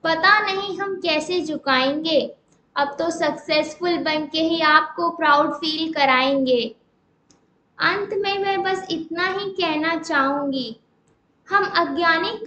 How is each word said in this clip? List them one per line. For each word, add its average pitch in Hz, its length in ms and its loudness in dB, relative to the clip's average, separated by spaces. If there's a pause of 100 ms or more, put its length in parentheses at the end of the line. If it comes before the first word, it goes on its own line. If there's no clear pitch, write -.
पता 339 360 4
नहीं 392 380 -4
हम 392 160 -4
कैसे 339 520 -2
चुकाएंगे। 285 880 0 (400)
अब 285 220 0
तो 330 120 0
successful 320 880 -2
बन 302 280 -2
के 311 140 -2
ही 330 200 2
आपको 311 500 4
proud 302 420 2
feel 320 400 -4
कराएंगे। 262 840 2 (1040)
अंत 392 340 0
में 392 260 -2
मैं 392 240 -2
बस 381 280 -2
इतना 339 360 -4
ही 392 240 -4
कहना 330 460 -2
चाहूंगी, 277 800 -2 (720)
हम 392 140 4
अज्ञानी 339 840 0